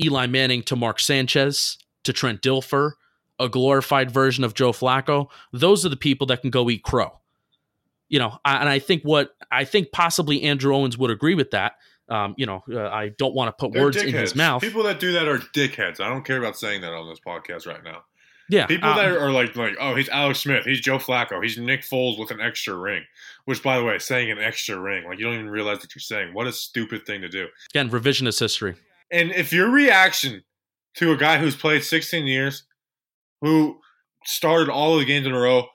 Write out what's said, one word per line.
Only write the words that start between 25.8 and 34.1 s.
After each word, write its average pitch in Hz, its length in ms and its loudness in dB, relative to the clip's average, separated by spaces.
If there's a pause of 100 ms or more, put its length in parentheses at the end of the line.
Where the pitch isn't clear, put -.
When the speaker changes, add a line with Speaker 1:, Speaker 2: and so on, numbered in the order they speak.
Speaker 2:
that - 140 -20
you're - 60 -18
saying. 98 320 -8
What 113 140 -6
a 123 60 -6
stupid 113 520 -8
thing 104 160 -10
to 90 80 -10
do. 87 200 -8 (240)
Speaker 1:
Again, 139 180 -2
revisionist 123 500 0
history. 104 360 -4 (360)
Speaker 2:
And 170 200 2
if 175 200 -2
your 185 180 4
reaction 190 720 4 (500)
to 165 180 4
a 147 60 2
guy 151 180 4
who's 147 200 0
played 151 280 2
sixteen 160 420 -2
years, 135 380 -2 (800)
who 151 380 2 (440)